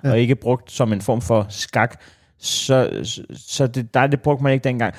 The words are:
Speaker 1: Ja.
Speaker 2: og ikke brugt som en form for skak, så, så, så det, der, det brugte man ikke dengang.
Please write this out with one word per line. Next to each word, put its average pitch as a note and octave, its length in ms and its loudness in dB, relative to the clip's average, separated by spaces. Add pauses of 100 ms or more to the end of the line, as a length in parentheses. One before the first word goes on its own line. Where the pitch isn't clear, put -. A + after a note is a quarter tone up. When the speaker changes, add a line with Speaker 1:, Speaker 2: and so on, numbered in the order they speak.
Speaker 1:
Ja. C3+ 60 2
Speaker 2:
og A#2 100 4
ikke A#2+ 140 4
brugt B2 380 -2
som A#2 200 0
en G2+ 80 0
form A#2 200 0
for G#2+ 280 2
skak, - 520 -2 (380)
så, - 520 0 (120)
så, - 200 -10 (120)
så - 320 -2
det, A#2 280 -6
der, C3 120 4
det D3 160 0
brugte C#3+ 220 0
man C#3 80 4
ikke C3+ 120 0
dengang. A#2 340 -2